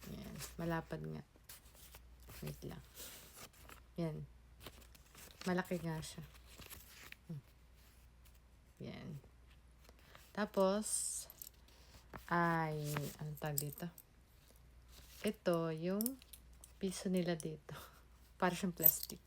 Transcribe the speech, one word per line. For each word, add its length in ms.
Yan, 200
malapad 480
nga. 200
Wait 160
lang. 220
Yan. 240
Malaki 320
nga 240
siya. 240
Hmm. 120
Yan. 280
Tapos, 880
ay, 640
anong 160
tawag 160
dito? 320
Ito 480
yung 480
piso 240
nila 320
dito. 400
<laughs> 360
Para 160
siyang 160
plastic. 520